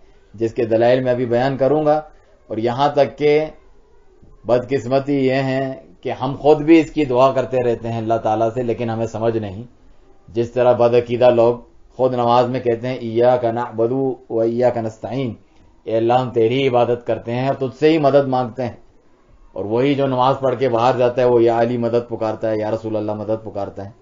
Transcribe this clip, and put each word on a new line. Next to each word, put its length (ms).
जिसके 320
दलाइल 380
मैं 80
अभी 140
बयान 320
करूँगा। 380
और 100
यहाँ 360
तक 200
के 240
बदकिस्मती 720
ये 160
है 520
कि 60
हम 260
खुद 220
भी 220
इसकी 260
दुआ 260
करते 260
रहते 300
हैं 140
अल्लाह 160
ताला 320
से, 140
लेकिन 260
हमें 180
समझ 300
नहीं। 280
जिस 260
तरह 200
बदअकीदा 560
लोग 380
खुद 180
नमाज 340
में 120
कहते 260
हैं, 120
"इय्याका 520
नअबुदु 640
व 120
इय्याका 380
नस्तईन", 540
"ए 80
अल्लाह, 260
हम 100
तेरी 240
ही 100
इबादत 420
करते 240
हैं 180
और 60
तुझसे 340
ही 100
मदद 280
मांगते 360
हैं।" 140
और 100
वही 300
जो 120
नमाज 280
पढ़ 200
के 140
बाहर 280
जाता 240
है, 60
वो 120
"या 200
अली" 180
मदद 320
पुकारता 380
है, 120
"या 100
रसूल 260
अल्लाह" 200
मदद 280
पुकारता 400
है। 180